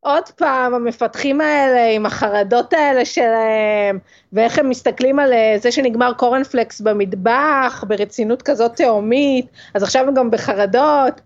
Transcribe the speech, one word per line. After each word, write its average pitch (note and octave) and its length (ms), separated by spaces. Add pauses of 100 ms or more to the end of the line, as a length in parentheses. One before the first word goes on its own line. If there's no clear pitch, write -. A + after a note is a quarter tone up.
עוד D4 280
פעם, C4 460
המפתחים A#3+ 640
האלה, C4+ 540
עם G#3+ 120
החרדות G#3 680
האלה C#4+ 320
שלהם, A3 960 (340)
ואיך A3+ 260
הם C#4+ 100
מסתכלים B3+ 500
על, C4+ 140
אה, A3 260
זה A#3+ 140
שנגמר B3 420
קורנפלקס B3 680
במטבח, A3 1080
ברצינות G#3+ 540
כזאת A#3 340
תהומית, B3 680 (280)
אז G3 80
עכשיו C4 260
הם C#4 60
גם B3 160
בחרדות. A#3 960